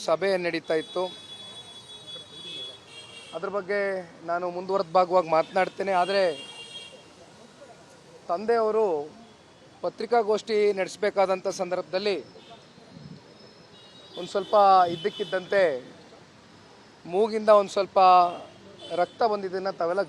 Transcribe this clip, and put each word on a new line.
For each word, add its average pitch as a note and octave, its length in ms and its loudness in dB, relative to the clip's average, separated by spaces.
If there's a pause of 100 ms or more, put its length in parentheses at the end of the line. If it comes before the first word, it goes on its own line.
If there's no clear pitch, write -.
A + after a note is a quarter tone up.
ಸಭೆ E3 240 0 (160)
ನಡೀತಾ E3 360 -4
ಇತ್ತು. F3+ 220 -4 (2250)
ಅದ್ರ F3+ 200 -8
ಬಗ್ಗೆ G3+ 240 -4 (500)
ನಾನು F3 260 -2
ಮುಂದುವರೆದ F#3 420 -2
ಭಾಗವಾಗಿ F3+ 380 2
ಮಾತನಾಡ್ತೇನೆ. F#3 560 0 (100)
ಆದರೆ G3 220 2 (2000)
ತಂದೆಯವರು A3 560 0 (1000)
ಪತ್ರಿಕಾಗೋಷ್ಠಿ G#3+ 760 0 (220)
ನಡೆಸಬೇಕಾದಂಥ F#3+ 680 0 (140)
ಸಂದರ್ಭದಲ್ಲಿ F3+ 560 -4 (2000)
ಒಂದು F3 160 -10
ಸ್ವಲ್ಪ G3 200 -2 (400)
ಇದ್ದಕ್ಕಿದ್ದಂತೆ F#3+ 680 -2 (1500)
ಮೂಗಿಂದ G#3+ 380 2 (100)
ಒಂದು G3 160 -4
ಸ್ವಲ್ಪ G3 220 0 (1040)
ರಕ್ತ F3 300 -2
ಬಂದಿದ್ದನ್ನು F#3+ 480 -4
ತಾವೆಲ್ಲ F3+ 300 -2